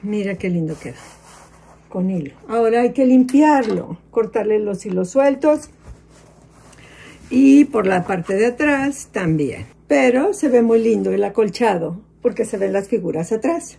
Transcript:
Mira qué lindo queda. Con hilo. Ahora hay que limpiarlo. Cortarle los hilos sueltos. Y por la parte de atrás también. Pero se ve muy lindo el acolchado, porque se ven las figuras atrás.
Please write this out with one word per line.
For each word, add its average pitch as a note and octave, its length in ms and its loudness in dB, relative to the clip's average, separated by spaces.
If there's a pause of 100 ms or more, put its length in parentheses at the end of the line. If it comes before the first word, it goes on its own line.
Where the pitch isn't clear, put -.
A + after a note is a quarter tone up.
Mira G3+ 340 -6
qué F#3+ 120 -6
lindo D#3+ 300 -4
queda. - 180 -16 (920)
Con F#3 220 -4
hilo. F3 240 -6 (140)
Ahora A3+ 340 0
hay B3 100 0
que C4+ 120 0
limpiarlo. B3+ 960 2 (140)
Cortarle G#3+ 480 0
los G3+ 260 -6
hilos F#3 240 -4
sueltos. C#4 580 0 (1600)
Y C4+ 360 6
por G3+ 240 0
la F3+ 160 0
parte F#3+ 300 -4
de G#3+ 120 2
atrás C#4 640 -2
también. D3+ 560 -4 (220)
Pero C#4 440 2
se D#4 160 -2
ve A#3+ 140 4
muy A3+ 180 4
lindo G#3 300 0
el G3 140 0
acolchado, G3 760 -2 (220)
porque A3+ 220 -2
se A3 120 -8
ven F#3+ 160 -4
las G3 140 -4
figuras E3+ 460 -4
atrás. E4 460 -6